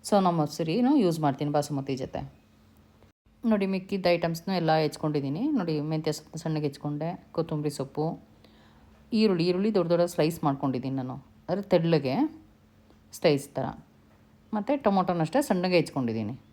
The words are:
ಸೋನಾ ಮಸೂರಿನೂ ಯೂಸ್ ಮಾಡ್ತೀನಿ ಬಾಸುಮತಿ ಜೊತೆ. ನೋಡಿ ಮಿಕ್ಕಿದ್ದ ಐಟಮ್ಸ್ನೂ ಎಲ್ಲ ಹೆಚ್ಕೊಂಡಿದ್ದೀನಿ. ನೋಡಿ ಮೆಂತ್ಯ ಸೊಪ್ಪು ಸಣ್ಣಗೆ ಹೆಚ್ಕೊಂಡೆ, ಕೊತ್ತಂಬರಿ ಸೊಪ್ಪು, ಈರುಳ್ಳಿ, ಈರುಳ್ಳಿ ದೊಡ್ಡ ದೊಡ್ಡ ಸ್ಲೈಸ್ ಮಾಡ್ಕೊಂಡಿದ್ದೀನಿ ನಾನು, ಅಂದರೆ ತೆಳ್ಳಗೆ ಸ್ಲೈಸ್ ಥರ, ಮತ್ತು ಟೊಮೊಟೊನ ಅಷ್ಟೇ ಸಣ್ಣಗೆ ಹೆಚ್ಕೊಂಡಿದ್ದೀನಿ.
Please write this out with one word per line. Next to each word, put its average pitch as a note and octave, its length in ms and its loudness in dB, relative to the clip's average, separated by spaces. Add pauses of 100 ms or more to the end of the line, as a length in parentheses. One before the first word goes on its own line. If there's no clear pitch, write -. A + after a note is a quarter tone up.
ಸೋನಾ F#3+ 300 4
ಮಸೂರಿನೂ E3 540 0 (120)
ಯೂಸ್ E3 220 2
ಮಾಡ್ತೀನಿ D3 320 0
ಬಾಸುಮತಿ C#3 440 -2
ಜೊತೆ. - 200 -8 (1300)
ನೋಡಿ G3 220 2
ಮಿಕ್ಕಿದ್ದ F#3+ 420 -2
ಐಟಮ್ಸ್ನೂ E3+ 460 -2
ಎಲ್ಲ D#3+ 220 4
ಹೆಚ್ಕೊಂಡಿದ್ದೀನಿ. D3 600 -2 (140)
ನೋಡಿ E3+ 180 0 (160)
ಮೆಂತ್ಯ D#3+ 280 -2
ಸೊಪ್ಪು - 240 -14
ಸಣ್ಣಗೆ D#3 260 -2
ಹೆಚ್ಕೊಂಡೆ, D3 400 -6 (280)
ಕೊತ್ತಂಬರಿ D3+ 400 -2
ಸೊಪ್ಪು, D3 300 -4 (1120)
ಈರುಳ್ಳಿ, F#3 300 4
ಈರುಳ್ಳಿ G3 280 2
ದೊಡ್ಡ E3+ 160 2
ದೊಡ್ಡ F3 220 4
ಸ್ಲೈಸ್ E3 320 2
ಮಾಡ್ಕೊಂಡಿದ್ದೀನಿ C3+ 540 -2
ನಾನು, B2+ 180 -8 (300)
ಅಂದರೆ G3 260 -4
ತೆಳ್ಳಗೆ D#3+ 400 2 (1040)
ಸ್ಲೈಸ್ C#3+ 280 2 (120)
ಥರ, C3 80 -4 (920)
ಮತ್ತು C#4 300 -2
ಟೊಮೊಟೊನ F#3 400 2
ಅಷ್ಟೇ C#4 240 2
ಸಣ್ಣಗೆ F3+ 300 4
ಹೆಚ್ಕೊಂಡಿದ್ದೀನಿ. A#2 540 -2 (180)